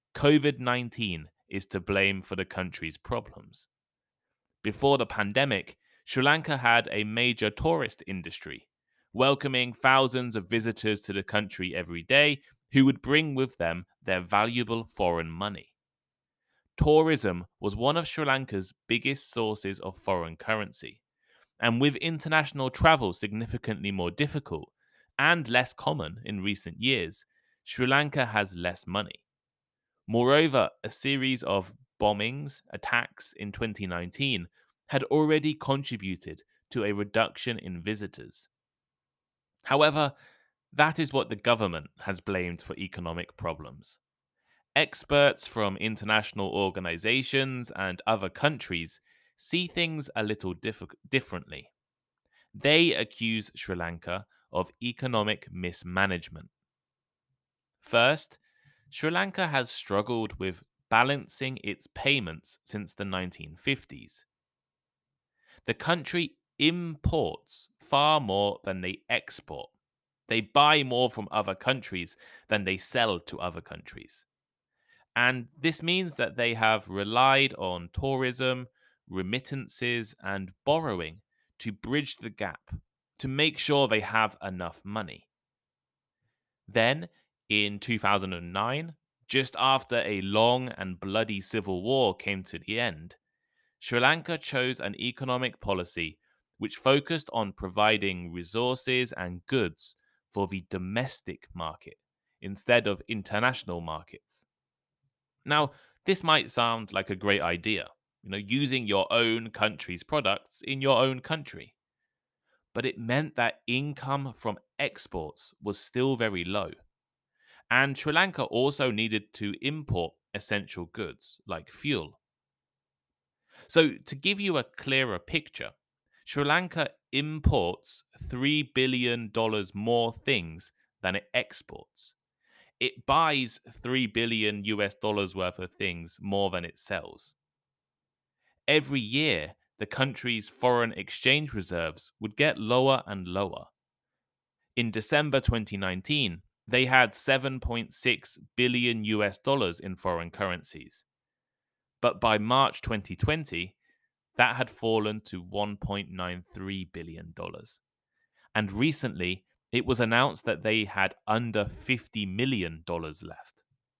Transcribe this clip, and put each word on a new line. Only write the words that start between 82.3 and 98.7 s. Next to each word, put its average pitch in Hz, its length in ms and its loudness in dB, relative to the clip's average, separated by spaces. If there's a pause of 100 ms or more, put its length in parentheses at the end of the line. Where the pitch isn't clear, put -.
gap, 95 400 -8 (480)
to - 80 -8
make 147 320 0
sure 139 300 4
they 110 120 2
have 110 400 0
enough 90 440 -8
money. 101 440 -8 (1400)
Then, 127 400 2 (400)
in 104 320 0
two 117 180 -2
thousand 98 360 2
and 87 180 -10
nine, 135 420 -4 (320)
just 131 320 -2
after 131 380 2
a 101 260 -2
long 117 460 4
and 92 320 -8
bloody 104 400 -2
civil 95 420 -4
war 120 320 2
came 95 300 -6
to 85 160 -12
the 107 180 -6
end, 87 380 -6 (640)
Sri - 180 -2
Lanka 156 400 2
chose 127 400 -2
an 101 200 -6
economic 127 640 -4
policy 87 580 -4 (400)
which - 180 -6
focused 143 560 2
on 104 200 -2
providing 98 800 0
resources 123 840 -2